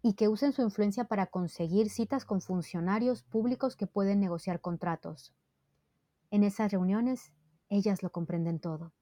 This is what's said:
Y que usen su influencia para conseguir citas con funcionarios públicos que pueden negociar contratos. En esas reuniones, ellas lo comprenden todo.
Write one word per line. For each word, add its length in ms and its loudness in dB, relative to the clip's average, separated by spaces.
Y 100 4
que 120 4
usen 240 2
su 100 0
influencia 440 0
para 220 0
conseguir 600 0
citas 360 -2
con 160 -2
funcionarios 840 -2
públicos 540 -2
que 100 -2
pueden 320 0
negociar 400 -2
contratos. 760 -6
En 140 4
esas 280 2
reuniones, 600 0
ellas 340 2
lo 80 -4
comprenden 480 -2
todo. 320 -8